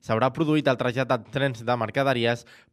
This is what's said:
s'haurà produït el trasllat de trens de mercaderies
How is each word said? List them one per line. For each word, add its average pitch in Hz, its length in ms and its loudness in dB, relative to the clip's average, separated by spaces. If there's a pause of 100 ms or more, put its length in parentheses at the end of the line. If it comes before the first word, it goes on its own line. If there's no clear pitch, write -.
s'haurà 117 320 2
produït 151 320 0
el 127 120 2
trasllat 127 320 -2
de 123 100 2 (100)
trens 131 320 -4
de 123 160 0
mercaderies 120 640 0 (300)